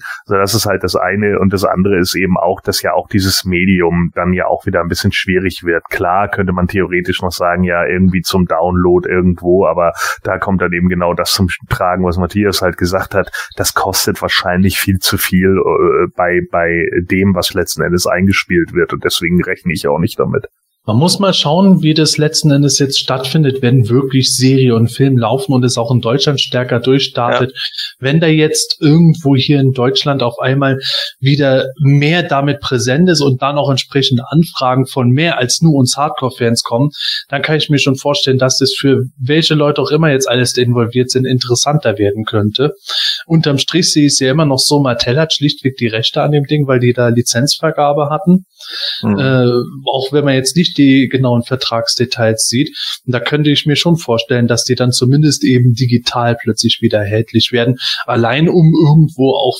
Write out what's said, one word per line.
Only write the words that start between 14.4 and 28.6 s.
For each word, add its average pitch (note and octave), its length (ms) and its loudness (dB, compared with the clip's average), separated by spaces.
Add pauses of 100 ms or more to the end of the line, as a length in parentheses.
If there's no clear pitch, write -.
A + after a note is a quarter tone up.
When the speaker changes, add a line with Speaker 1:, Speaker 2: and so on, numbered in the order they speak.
Speaker 1:
viel G2 220 0
zu - 180 -2
viel, F#2+ 400 2
äh, F2 580 2
bei, F2 260 0 (100)
bei E2+ 340 0 (240)
dem, F#2+ 240 2
was F2 220 -2
letzten F2 260 -4
Endes F2 240 0
eingespielt F2+ 680 0
wird. E2+ 200 -2
Und C#2+ 100 -8
deswegen F2 400 -2
rechne F2 300 -6
ich C#2+ 140 -4
auch D2 120 0
nicht - 200 -2
damit. - 280 -2 (400)
Speaker 2:
Man G#2+ 100 0
muss E3+ 200 2
mal G3 160 0
schauen, F3 480 2
wie D#3 140 2
das D3+ 240 0
letzten D3+ 320 2
Endes C#3+ 260 2
jetzt C3+ 220 0
stattfindet, C3 640 -2
wenn A#2+ 260 4
wirklich C3 460 0
Serie C3 400 4
und A2+ 160 2
Film C3+ 260 2
laufen A2 340 0
und B2+ 140 2
es A#2+ 140 0
auch A#2 100 -2
in B2 100 2
Deutschland C3+ 400 0
stärker B2+ 400 -2
durchstartet. B2+ 760 0
Speaker 3:
Ja. - 20 -16 (440)
Speaker 2:
Wenn C#3 180 0
da E3+ 80 2
jetzt D#3 540 0